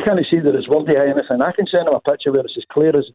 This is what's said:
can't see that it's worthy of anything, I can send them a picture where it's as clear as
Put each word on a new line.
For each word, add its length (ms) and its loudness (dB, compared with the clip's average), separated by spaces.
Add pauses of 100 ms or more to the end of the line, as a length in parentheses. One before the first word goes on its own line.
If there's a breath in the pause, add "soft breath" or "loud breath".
can't 160 0 (120)
see 80 2
that 160 2
it's 140 -6
worthy 260 2
of 60 2
anything, 400 0
I 100 0
can 160 -2
send 200 0
them 80 2
a 60 -4
picture 300 -2
where 100 2
it's 160 -12
as 140 -10
clear 260 2
as 180 0